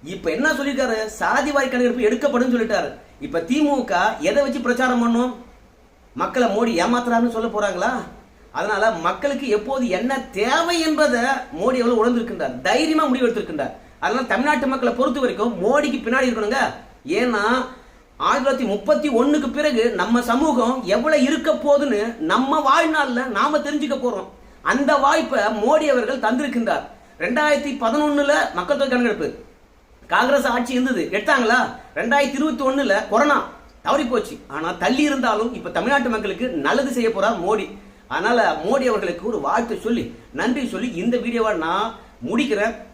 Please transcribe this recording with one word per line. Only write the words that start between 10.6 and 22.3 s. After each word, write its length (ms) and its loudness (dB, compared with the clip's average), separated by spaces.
என்பதை 400 2
மோடி 260 0
அவர்கள் 160 2
உணர்ந்திருக்கின்றார், 640 0
தைரியமா 440 2
முடிவு 240 2
எடுத்திருக்கின்றார். 420 -4
அதனால 280 -2
தமிழ்நாட்டு 400 0
மக்களை 280 0
பொறுத்த 260 0
வரைக்கும் 440 -2
மோடிக்கு 440 2
பின்னாடி 180 2
இருக்கணுங்க. 300 0
ஏன்னா, 580 0
ஆயிரத்தி 480 0
தொள்ளாயிரத்தி 20 -2
முப்பத்தி 440 0
ஒண்ணுக்கு 400 2
பிறகு 400 2
நம்ம 320 0
சமூகம் 640 0
எவ்வளவு 380 2
இருக்க 300 0
போகுதுன்னு 680 0
நம்ம 420 0